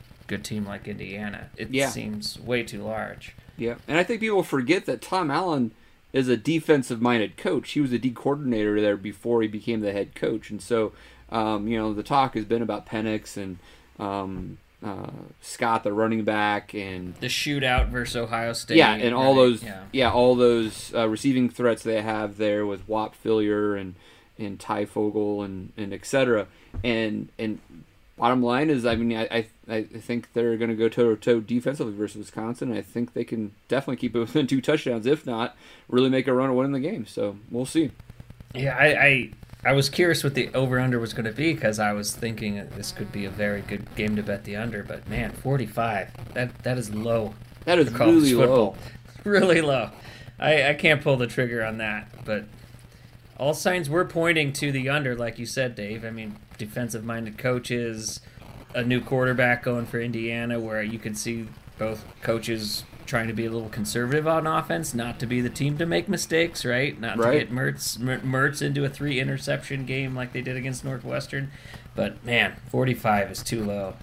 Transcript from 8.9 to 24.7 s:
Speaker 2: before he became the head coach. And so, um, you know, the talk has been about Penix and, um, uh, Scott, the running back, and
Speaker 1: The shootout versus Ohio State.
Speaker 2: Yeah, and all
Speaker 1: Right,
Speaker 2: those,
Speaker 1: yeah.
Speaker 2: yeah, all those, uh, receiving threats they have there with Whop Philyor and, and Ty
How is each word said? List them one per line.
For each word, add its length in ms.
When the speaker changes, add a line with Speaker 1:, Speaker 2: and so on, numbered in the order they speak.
Speaker 2:
before 460
he 40
became 340
the 100
head 240
coach. 340
And 100
so, 340
um, 380
you 100
know, 160
the 80
talk 320
has 120
been 180
about 240
Penix 500
and, 220
um, 580
uh, 280
Scott, 420
the 100
running 300
back, 500
and 460
Speaker 1:
The 80
shootout 600
versus 260
Ohio 380
State. 240
Speaker 2:
Yeah, 180
and 180
all 220
Speaker 1:
Right, 60
Speaker 2:
those, 220
Speaker 1:
yeah. 200
Speaker 2:
yeah, 180
all 220
those, 600
uh, 120
receiving 440
threats 320
they 180
have 360
there 280
with 220
Whop 260
Philyor 560
and, 140
and 200
Ty 260